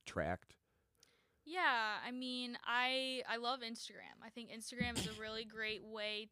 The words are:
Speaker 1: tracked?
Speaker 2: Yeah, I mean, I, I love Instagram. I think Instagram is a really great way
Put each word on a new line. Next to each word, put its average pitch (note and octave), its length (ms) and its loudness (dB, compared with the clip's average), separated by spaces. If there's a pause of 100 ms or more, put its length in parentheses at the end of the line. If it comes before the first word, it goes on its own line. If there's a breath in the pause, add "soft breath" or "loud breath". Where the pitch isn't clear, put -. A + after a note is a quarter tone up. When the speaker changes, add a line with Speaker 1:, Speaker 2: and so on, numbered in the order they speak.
Speaker 1:
tracked? F2 500 0 (880)
Speaker 2:
Yeah, C4 600 4
I B3 60 -4
mean, B3 540 -2
I, B3+ 640 4
I A3+ 80 0
love A#3+ 240 2
Instagram. A3 640 -8
I A3 40 -8
think A3+ 220 -10
Instagram A#3+ 460 0
is A3+ 100 0
a G#3+ 140 -4
really A3 240 -2
great G#3+ 380 -2
way G#3+ 480 -2